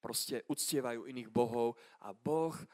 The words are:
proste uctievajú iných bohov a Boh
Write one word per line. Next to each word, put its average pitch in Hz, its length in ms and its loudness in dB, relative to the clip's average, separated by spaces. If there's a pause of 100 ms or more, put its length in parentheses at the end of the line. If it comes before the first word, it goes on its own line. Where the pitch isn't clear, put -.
proste 117 480 -4
uctievajú 123 600 0
iných 123 200 -8
bohov 117 480 4 (240)
a 101 160 -12
Boh 160 360 0 (220)